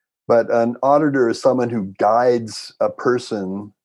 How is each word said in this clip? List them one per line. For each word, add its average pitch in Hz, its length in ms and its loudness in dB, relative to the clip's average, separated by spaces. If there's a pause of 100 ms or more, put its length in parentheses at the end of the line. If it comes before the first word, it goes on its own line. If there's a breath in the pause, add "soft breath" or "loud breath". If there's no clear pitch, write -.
(280)
But 113 240 2
an 117 300 0
auditor 139 480 2
is 120 120 -4
someone 127 280 2
who 101 280 -6
guides 117 840 0
a 107 100 0
person, 104 840 -6 (120)